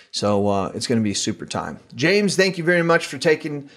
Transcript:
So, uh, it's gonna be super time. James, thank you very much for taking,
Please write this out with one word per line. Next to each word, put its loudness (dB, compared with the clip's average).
So, 0
uh, 0
it's -6
gonna 2
be 0
super -4
time. -8
James, 2
thank 2
you -6
very 4
much 2
for -10
taking, 0